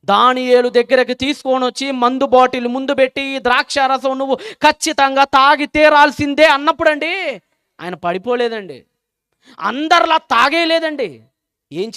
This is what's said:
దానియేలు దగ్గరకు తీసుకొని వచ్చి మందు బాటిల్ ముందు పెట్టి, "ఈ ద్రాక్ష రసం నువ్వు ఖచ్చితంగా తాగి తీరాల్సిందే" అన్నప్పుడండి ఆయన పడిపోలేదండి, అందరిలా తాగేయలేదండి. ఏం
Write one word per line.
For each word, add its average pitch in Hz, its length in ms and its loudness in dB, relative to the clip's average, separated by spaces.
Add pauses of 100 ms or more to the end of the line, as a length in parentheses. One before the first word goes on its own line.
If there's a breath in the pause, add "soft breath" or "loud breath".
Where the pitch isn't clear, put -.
దానియేలు 247 640 2
దగ్గరకు 240 440 0
తీసుకొని 262 520 -4
వచ్చి 269 260 -6
మందు 254 340 -2
బాటిల్ 254 420 2
ముందు 262 260 -4
పెట్టి, 262 280 0
"ఈ 269 180 -6
ద్రాక్ష 254 400 -2
రసం 262 380 -2
నువ్వు 269 180 -2
ఖచ్చితంగా 302 880 0
తాగి 277 420 2
తీరాల్సిందే" 294 800 4
అన్నప్పుడండి 311 960 -2 (400)
ఆయన 175 140 -10
పడిపోలేదండి, 196 920 -6 (760 soft breath)
అందరిలా 320 580 0
తాగేయలేదండి. 285 1040 -2 (480)
ఏం 190 260 -8